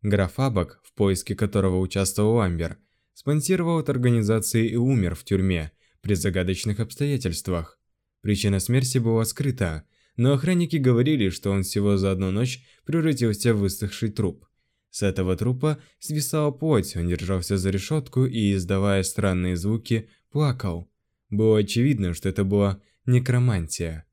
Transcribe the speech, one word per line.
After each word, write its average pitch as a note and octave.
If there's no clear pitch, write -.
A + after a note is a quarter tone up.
Граф G2+
Абак, A2+
в -
поиске G2
которого F#2+
участвовал G#2
Амбер, E2+
спонсировал E3
от D#3
организации A#2
и G#2
умер A#2+
в -
тюрьме F#2
при G#2
загадочных F#2+
обстоятельствах. G2+
Причина G2
смерти B2+
была A2+
скрыта, A2+
но C3
охранники E3+
говорили, B2+
что F#2+
он G2
всего G2+
за F#2+
одну F#2+
ночь A#2+
превратился B2
в G#2
высохший G2+
труп. G2+
С -
этого F#2
трупа B2+
свисала D3+
плоть, C#3
он E2+
держался F2+
за F#2+
решётку B2+
и, A2
издавая G2
странные F2+
звуки, G#2+
плакал. G#2+
Было G#2+
очевидно, G#2
что F2+
это G2
была G2
некромантия. B2